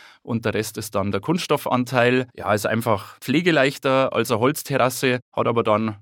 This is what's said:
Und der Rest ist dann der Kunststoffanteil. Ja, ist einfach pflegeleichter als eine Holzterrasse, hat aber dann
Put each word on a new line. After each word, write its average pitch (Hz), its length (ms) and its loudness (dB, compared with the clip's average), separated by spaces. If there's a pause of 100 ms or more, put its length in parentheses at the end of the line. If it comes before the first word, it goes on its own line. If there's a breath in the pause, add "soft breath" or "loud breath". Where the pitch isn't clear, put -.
(260 loud breath)
Und 117 200 -4
der 107 80 -2
Rest 107 240 -4
ist - 180 -8
dann 101 160 -2
der 98 80 -2
Kunststoffanteil. 127 1120 0
Ja, 90 200 -2
ist 107 120 -2
einfach 110 540 -2
pflegeleichter 139 920 0
als 113 180 0
eine 110 80 0
Holzterrasse, 127 800 0 (160)
hat 120 120 0
aber 117 160 2
dann 107 380 0